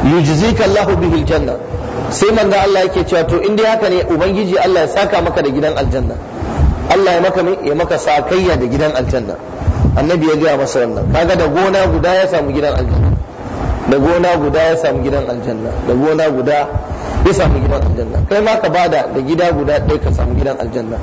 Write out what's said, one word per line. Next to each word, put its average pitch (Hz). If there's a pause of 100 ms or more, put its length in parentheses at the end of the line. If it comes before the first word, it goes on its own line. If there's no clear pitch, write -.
(120)
yujzika 170
Allahu 196
bihi 165
aljanna." 143 (560)
Sai 208
manzo 208
Allah 196
yake 180
cewa, 170
"To, 170
in 208
dai 220
haka 220
ne, 180
Ubangiji 185
Allah 180
ya 156
saka 196
maka 165
da 143
gidan 147
aljanna." 123 (760)
Allah 180
ya 170
maka 185
me? 185
Ya 143
maka 165
sakayya 160
da 127
gidan 143
aljanna. 123 (640)
Annabi 156
ya 156
gaya 147
masa 135
wannan. 113
Kaga 170
da 170
gona 190
guda 165
ya 190
samu 151
gidan 143
aljanna. 120 (800)
Da 135
gona 170
guda 147
ya 165
samu 139
gidan 139
aljanna. 117 (160)
Da 123
gona 156
guda 135 (680)
ya 185
samu 156
gidan 139
aljanna. - (120)
Kai 202
ma 220
ka 190
bada 160
da 135
gida 165
guda 147
ɗaya 151
ka 135
samu 127
gidan 135
aljanna. 113